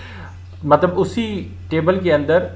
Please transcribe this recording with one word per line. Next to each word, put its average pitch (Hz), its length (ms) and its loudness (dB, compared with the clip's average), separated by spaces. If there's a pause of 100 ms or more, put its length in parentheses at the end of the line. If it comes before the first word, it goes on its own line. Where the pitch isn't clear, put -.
(640)
मतलब 147 260 4
उसी 196 680 -2 (140)
टेबल 160 280 2
के 180 120 0
अंदर 156 440 2